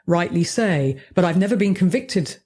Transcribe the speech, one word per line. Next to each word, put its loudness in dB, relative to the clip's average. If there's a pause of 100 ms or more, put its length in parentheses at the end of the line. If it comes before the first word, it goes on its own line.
rightly 0
say, 0 (160)
"But 2
I've 2
never 2
been 2
convicted -2